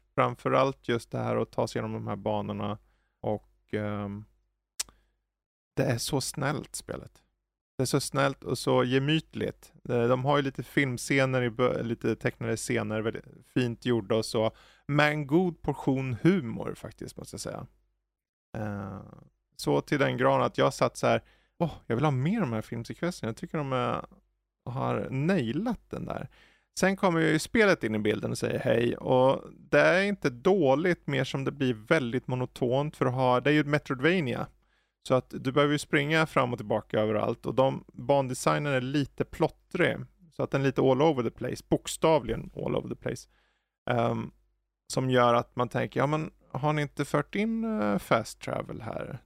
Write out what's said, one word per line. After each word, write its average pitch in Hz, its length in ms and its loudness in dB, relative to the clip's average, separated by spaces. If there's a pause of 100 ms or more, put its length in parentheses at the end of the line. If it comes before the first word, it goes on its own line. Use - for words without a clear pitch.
(160)
framförallt 131 720 0
just 120 240 -2
det 123 80 -6
här 117 160 -2
att 113 160 -2
ta 120 160 -2
sig - 120 -6
igenom 110 140 -4
de 113 140 -8
här 104 80 -6
banorna 104 640 -4 (440)
och, - 520 -8
ehm, 104 520 -6 (1500)
det 139 80 0
är 120 140 0
så 135 240 -4
snällt 131 540 -6
spelet. - 480 -12 (540)
Det 131 60 0
är - 20 0
så 143 140 0
snällt 139 440 -2
och - 140 -4
så 127 260 2
gemytligt. 135 880 -2 (160)
Eh, 120 180 2
de 127 180 2
har 143 120 2
ju 143 60 0
lite 135 200 -6
filmscener, 131 760 0
i 120 80 0
bö-, 127 340 0
lite 113 320 -2
tecknade 113 420 -4
scener, 110 440 -2
väldigt 107 240 -6 (280)
fint 123 320 0
gjorda 113 300 2
och 110 100 2
så. 110 260 0 (360)
Men 147 240 4
en 151 160 -4
god 170 340 2
portion 131 600 -2
humor 120 540 0
faktiskt, - 420 -16
måste - 160 -16
jag - 80 -10
säga. - 240 -10 (920)
Eh, 101 420 -10 (560)
så 143 260 0
till 143 180 0
den 127 180 2
grad 131 240 4
att 123 160 -2
jag 135 160 4
satt - 240 -2
så 127 100 0
här, 117 140 2 (360)
"Åh, 165 140 -2 (160)
jag 117 80 -2
vill 135 100 2
ha 151 60 2
mer 139 300 0
av 147 80 -2
de 117 40 -4
här 107 80 -2
filmsekvenserna." 120 680 -8
Jag 165 80 -6
tycker 170 200 -8
de 139 160 -4
är, 123 320 -2 (600)
har 123 440 -2
nailat 156 800 -2
den - 160 -8
där. - 240 -8 (500)
Sen 190 160 2
kommer 175 240 2
ju 156 200 2
spelet 208 440 2
in 110 120 0
i 107 40 0
bilden 107 320 0
och 120 60 -6
säger - 220 -2
hej. 120 380 2
Och 131 460 2 (100)
det - 260 2
är 165 240 6
inte 202 260 -2
dåligt, 165 760 2
mer 135 160 0
som 135 200 -4
det 135 80 -4
blir 135 220 0
väldigt 120 540 0
monotont 127 720 -2
för 135 80 0
att 123 80 2
ha, 127 260 4
det 131 100 2
är 151 40 6
ju 151 60 4
ett 143 80 0
Metroidvania. 143 800 0 (600)
Så - 80 2
att - 140 0
du 131 220 -4
behöver 143 200 4
ju 147 80 2
springa 156 460 2
fram 127 280 2
och 120 60 -4
tillbaka 107 400 -2
överallt. 107 460 0
Och 120 100 -4
de, 135 280 2 (100)
bandesignen 143 800 0
är 127 80 0
lite 135 440 -2
plottrig. - 720 -2 (340)
Så - 120 -6
att - 80 -4
den 135 100 0
är 139 40 2
lite 139 160 0
all 131 200 4
over 147 220 4
the 113 80 -4
place. - 380 -8
Bokstavligen 131 840 0
all - 200 -4
over 123 140 -4
the 120 60 -8
place. - 340 -8 (600)
Ehm, 117 420 -2 (640)
som 131 160 0
gör 120 240 6
att 120 220 0
man 123 140 -2
tänker, 123 300 -4
"Ja, 135 80 2
men 156 240 -4 (200)
har 147 220 0
ni 151 80 -2
inte 143 240 -4
fört - 300 -2
in, 220 460 -2
eh, 208 160 0
fast - 440 -2
travel - 400 -6
här?" - 440 -8